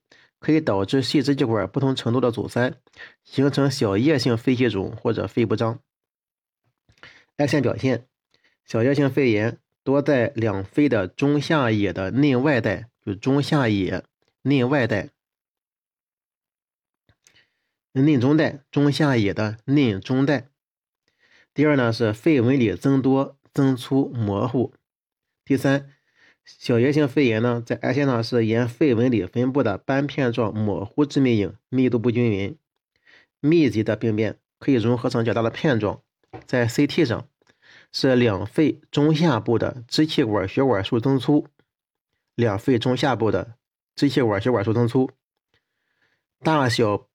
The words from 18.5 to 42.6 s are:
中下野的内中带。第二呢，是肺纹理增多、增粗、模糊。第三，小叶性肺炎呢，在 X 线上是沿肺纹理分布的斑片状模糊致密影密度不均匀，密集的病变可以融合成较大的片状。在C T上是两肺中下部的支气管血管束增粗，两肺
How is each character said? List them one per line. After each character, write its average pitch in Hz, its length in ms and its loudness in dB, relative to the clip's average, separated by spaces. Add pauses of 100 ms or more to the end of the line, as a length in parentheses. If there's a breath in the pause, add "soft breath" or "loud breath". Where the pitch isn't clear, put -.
中 147 200 2
下 143 260 0
野 98 160 0
的 107 320 -4
内 131 340 0
中 131 260 -2
带。 135 240 -2 (1040 soft breath)
第 143 120 2
二 151 100 4
呢， 120 160 2
是 113 220 -2
肺 147 260 2
纹 123 180 2
理 110 160 2
增 135 280 0
多、 135 360 0 (160)
增 135 220 2
粗、 135 340 -2
模 107 380 -2
糊。 120 260 -4 (720)
第 135 140 0
三， 139 320 0 (560 soft breath)
小 - 340 -2
叶 135 140 2
性 147 140 2
肺 147 180 2
炎 110 160 2
呢， 120 240 0
在 120 100 -4
X 123 200 -4
线 143 100 0
上 120 180 0
是 117 220 0
沿 113 220 0
肺 131 260 0
纹 120 180 2
理 101 140 0
分 123 260 -2
布 135 120 0
的 101 140 -2
斑 135 300 -2
片 139 240 -2
状 117 220 -2
模 101 320 -4
糊 147 200 0
致 143 140 -4
密 123 180 2
影 101 180 -2 (120)
密 127 220 0
度 117 100 0
不 117 120 0
均 120 180 0
匀， 101 260 -4 (840 soft breath)
密 151 280 4
集 104 140 -2
的 107 140 -2
病 110 180 -2
变 107 220 -4 (220)
可 - 120 0
以 135 40 4
融 120 220 2
合 127 120 -4
成 117 160 -2
较 113 80 0
大 113 80 0
的 113 80 0
片 120 300 0
状。 101 220 -4 (440)
在 123 200 0
C 139 220 0
T 165 160 0
上 117 240 -2 (640 soft breath)
是 135 240 0
两 104 300 2
肺 147 340 0 (100)
中 151 240 2
下 151 280 2
部 113 180 0
的 101 260 -4
支 156 200 0
气 156 180 -2
管 104 240 -2
血 131 160 -2
管 120 180 0
束 120 160 -2
增 135 220 0
粗， 143 260 0 (920)
两 113 220 0
肺 120 220 2